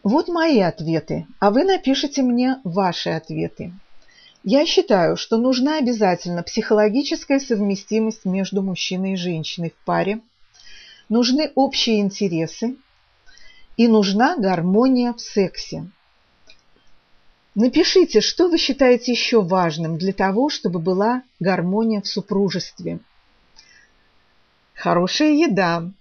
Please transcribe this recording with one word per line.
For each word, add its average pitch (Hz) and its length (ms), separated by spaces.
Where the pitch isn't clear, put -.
Вот 254 260
мои 330 320
ответы, 160 640
а 202 120
вы 262 120
напишите 285 600
мне 254 400
ваши 175 460
ответы. 165 640
Я 269 220
считаю, 185 520
что - 200
нужна 262 400
обязательно 190 640
психологическая 226 1000
совместимость 214 880
между 190 380
мужчиной 190 500
и 190 40
женщиной 170 520
в - 160
паре – 185 360
нужны 254 440
общие 262 440
интересы 196 760
и 233 120
нужна 220 500
гармония 220 760
в 240 60
сексе. 175 680
Напишите, 262 680
что - 260
вы 330 100
считаете 247 540
ещё 226 300
важным 165 560
для 190 160
того, 196 360
чтобы 180 300
была 202 440
гармония 196 600
в - 60
супружестве. 180 920
Хорошая 180 600
еда. 185 680